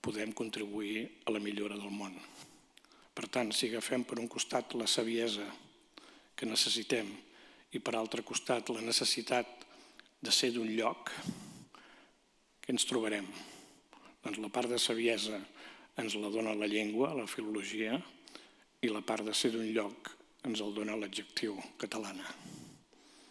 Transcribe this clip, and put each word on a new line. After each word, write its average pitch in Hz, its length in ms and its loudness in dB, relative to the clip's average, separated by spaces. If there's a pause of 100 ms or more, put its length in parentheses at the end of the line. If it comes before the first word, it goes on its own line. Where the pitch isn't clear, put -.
podem 107 320 -2
contribuir 107 880 -2
a - 80 2
la 104 80 2
millora 104 400 -2
del 101 100 -6
món. 101 220 -4 (1040)
Per 117 160 -4
tant, 117 240 2
si 120 140 4
agafem 120 340 0
per 117 160 -2
un 117 80 -2
costat - 480 0
la 113 100 0
saviesa 113 640 2 (880)
que - 120 0
necessitem 117 600 2 (640)
i 120 80 -2
per 117 160 0
altre 110 320 0
costat 120 480 2
la 110 80 -4
necessitat 117 640 4 (720)
de 117 120 0
ser 123 200 6
d'un 117 240 0
lloc, - 380 2 (1500)
què - 160 0
ens - 120 4
trobarem? 107 360 2 (960)
Doncs 107 160 -4
la 107 140 -4
part 120 160 2
de 120 100 2
saviesa 113 640 2 (560)
ens 110 240 -2
la 104 80 0
dona 110 260 2
la 107 140 0
llengua, 107 480 2
la 117 100 -2
filologia, 107 680 -2 (840)
i 123 80 4
la 104 160 0
part 110 160 2
de 107 120 0
ser 120 200 4
d'un 113 160 0
lloc 107 400 -2 (320)
ens 110 220 0
el 101 100 -4
dona 107 240 -2
l'adjectiu 104 560 -2 (240)
catalana. 107 480 -4 (1040)